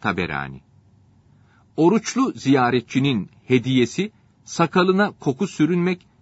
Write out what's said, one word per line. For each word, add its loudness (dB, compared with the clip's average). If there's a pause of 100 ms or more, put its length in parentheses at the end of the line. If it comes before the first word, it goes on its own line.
Taberani. -6 (1160)
Oruçlu 2
ziyaretçinin 0 (180)
hediyesi 0 (320)
sakalına 0
koku -4
sürünmek, -2 (140)